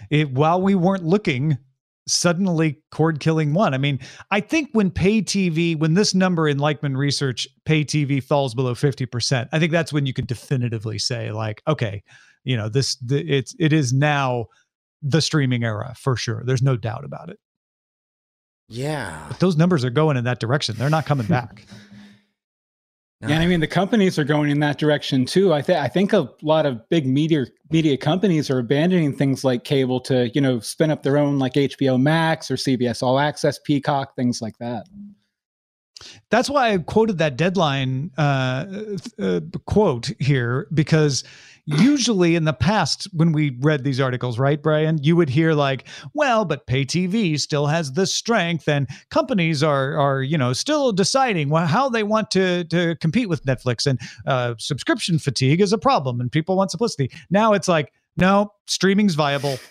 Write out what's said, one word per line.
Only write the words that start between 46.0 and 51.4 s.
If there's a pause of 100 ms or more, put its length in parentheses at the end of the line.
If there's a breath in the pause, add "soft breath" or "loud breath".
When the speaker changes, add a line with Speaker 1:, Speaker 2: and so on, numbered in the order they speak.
Speaker 1:
"Well,
but
pay
T
V
still
has
this
strength
and (220 loud breath)
companies
are,
are,
you
know,
still
deciding